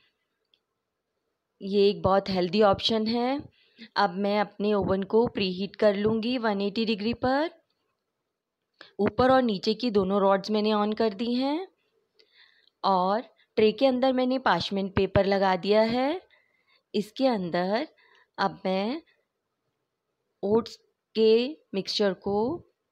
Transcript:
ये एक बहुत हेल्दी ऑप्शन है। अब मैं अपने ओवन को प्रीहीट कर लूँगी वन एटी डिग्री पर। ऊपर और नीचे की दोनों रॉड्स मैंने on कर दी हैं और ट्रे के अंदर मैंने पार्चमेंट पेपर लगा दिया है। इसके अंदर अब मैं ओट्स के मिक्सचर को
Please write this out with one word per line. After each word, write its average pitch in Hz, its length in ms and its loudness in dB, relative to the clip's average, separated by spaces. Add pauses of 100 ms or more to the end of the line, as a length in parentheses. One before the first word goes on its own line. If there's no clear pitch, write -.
(1600)
ये 196 280 4
एक 175 120 -2
बहुत 196 280 2
हेल्दी 180 340 0
ऑप्शन 214 440 2
है। 240 320 -2 (560)
अब 196 200 0
मैं 202 240 0
अपने 202 340 -2
ओवन 190 300 0
को 226 260 2
प्रीहीट 196 460 -6
कर 208 200 2
लूँगी 220 440 -2
वन 208 220 -2
एटी 202 240 -2
डिग्री 220 300 -2
पर। 277 340 -2 (1500)
ऊपर 208 320 2
और 262 100 4
नीचे 220 320 -2
की 240 180 -4
दोनों 196 300 0
रॉड्स 196 300 0
मैंने 214 220 0
on 208 220 0
कर 220 180 -2
दी 233 200 -6
हैं 285 340 -4 (1160)
और 196 400 2 (340)
ट्रे 214 140 4
के 262 140 0
अंदर 262 280 2
मैंने 254 280 0
पार्चमेंट 196 540 -2
पेपर 190 300 2
लगा 190 320 2
दिया 202 260 2
है। 254 380 -2 (720)
इसके 254 340 -2
अंदर 190 600 -2 (500)
अब 185 280 -4
मैं 202 360 -4 (1400)
ओट्स 220 320 0 (400)
के 226 420 4 (160)
मिक्सचर 196 420 -2
को 202 220 -6 (540)